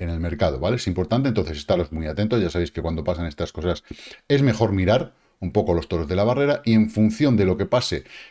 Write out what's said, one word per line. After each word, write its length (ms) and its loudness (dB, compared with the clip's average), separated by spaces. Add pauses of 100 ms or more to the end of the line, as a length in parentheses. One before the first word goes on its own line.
en 100 -4
el 80 -4
mercado, 400 -2
¿vale? 180 -2
Es 120 -6
importante, 400 0
entonces 280 -2
estaros 360 -2
muy 160 -6
atentos, 340 0
ya 80 0
sabéis 220 -2
que 100 -8
cuando 220 -4
pasan 220 -2
estas 260 -6
cosas 320 -4 (420)
es 160 2
mejor 300 2
mirar 420 2 (240)
un 140 -6
poco 200 2
los 140 0
toros 220 -4
de 80 -2
la 80 2
barrera 400 0
y 80 2
en 180 4
función 460 2
de 80 4
lo 120 2
que 100 -2
pase 360 0 (280)